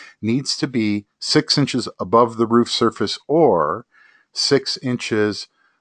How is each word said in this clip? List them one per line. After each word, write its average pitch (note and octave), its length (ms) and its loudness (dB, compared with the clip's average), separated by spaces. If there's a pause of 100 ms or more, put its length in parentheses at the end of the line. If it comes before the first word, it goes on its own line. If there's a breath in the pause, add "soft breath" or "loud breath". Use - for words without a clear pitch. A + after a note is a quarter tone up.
(200 loud breath)
needs A#2 360 -2
to D3+ 120 -4
be G#2+ 360 -2 (140)
six - 400 0
inches B2+ 300 0 (100)
above A2+ 380 2
the A2+ 100 2
roof A#2 240 4
surface - 560 -2
or G#2+ 600 2 (460 soft breath)
six - 500 -2
inches A2 680 -2 (320)